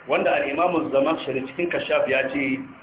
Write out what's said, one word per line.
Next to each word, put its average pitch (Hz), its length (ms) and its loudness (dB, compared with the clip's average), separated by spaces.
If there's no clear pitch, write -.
wanda 165 300 2
al-Imamu 147 580 0
Zamakhshari 135 560 0
cikin 175 220 -4
Kashaf 143 380 0
ya 135 200 2
ce 135 320 -2